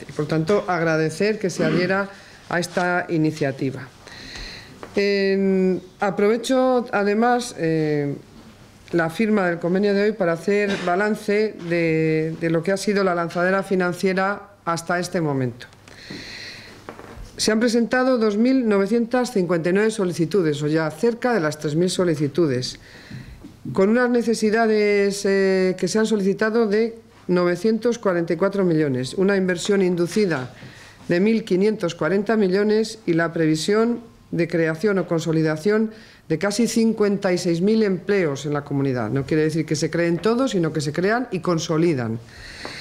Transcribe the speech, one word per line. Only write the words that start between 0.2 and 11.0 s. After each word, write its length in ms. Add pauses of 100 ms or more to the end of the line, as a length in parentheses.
tanto, 440
agradecer 680
que 120
se 160
adhiera 420 (400)
a 140
esta 480
iniciativa. 800 (1080)
En, 840 (180)
aprovecho, 960
además, 640
eh, 560 (800)
la 160
firma 400
del 100
convenio 340
de 100
hoy 100
para 180
hacer 400 (140)
balance 720 (100)